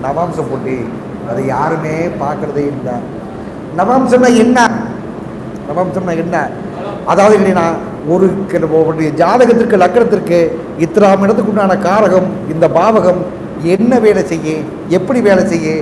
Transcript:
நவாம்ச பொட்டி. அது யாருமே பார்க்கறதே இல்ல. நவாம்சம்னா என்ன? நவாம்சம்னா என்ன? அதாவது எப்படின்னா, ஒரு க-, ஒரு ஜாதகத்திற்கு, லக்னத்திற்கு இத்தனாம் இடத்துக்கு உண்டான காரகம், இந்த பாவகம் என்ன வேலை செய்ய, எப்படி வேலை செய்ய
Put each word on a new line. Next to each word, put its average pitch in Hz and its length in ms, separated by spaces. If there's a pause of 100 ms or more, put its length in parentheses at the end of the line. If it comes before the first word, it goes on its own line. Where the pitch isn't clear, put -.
நவாம்ச 156 380 (100)
பொட்டி. 131 260 (540)
அது 123 100 (140)
யாருமே 156 400 (260)
பார்க்கறதே 143 420 (100)
இல்ல. 127 160 (880)
நவாம்சம்னா 247 500 (140)
என்ன? 247 160 (1080)
நவாம்சம்னா 180 540
என்ன? 175 140 (760)
அதாவது 202 260
எப்படின்னா, 185 300 (460)
ஒரு 185 120 (240)
க-, 160 220 (180)
ஒரு 156 160 (160)
ஜாதகத்திற்கு, 226 640
லக்னத்திற்கு 185 560 (460)
இத்தனாம் 196 400
இடத்துக்கு 214 280
உண்டான 190 320
காரகம், 185 420 (260)
இந்த 165 120 (140)
பாவகம் 185 420 (540)
என்ன 240 300
வேலை 196 260
செய்ய, 156 240 (420)
எப்படி 247 300
வேலை 185 240
செய்ய 160 180 (120)